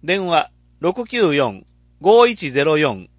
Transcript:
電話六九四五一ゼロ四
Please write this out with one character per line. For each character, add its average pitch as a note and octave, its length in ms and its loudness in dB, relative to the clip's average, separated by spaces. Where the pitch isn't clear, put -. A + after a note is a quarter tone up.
電 F#3 240 -4
話 E3 240 0
六 F#3 260 -4
九 G3+ 280 0
四 A#2 320 -4
五 A#3 260 6
一 G#3 240 -4
ゼ C#3 140 0
ロ D#3 140 2
四 A#2+ 400 -4